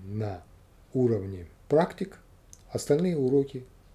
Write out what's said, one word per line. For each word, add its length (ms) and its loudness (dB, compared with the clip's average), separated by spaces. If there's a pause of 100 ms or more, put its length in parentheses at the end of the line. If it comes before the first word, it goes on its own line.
на 360 -6 (520)
уровне 520 0 (220)
практик, 500 2 (520)
остальные 480 0
уроки, 460 2 (300)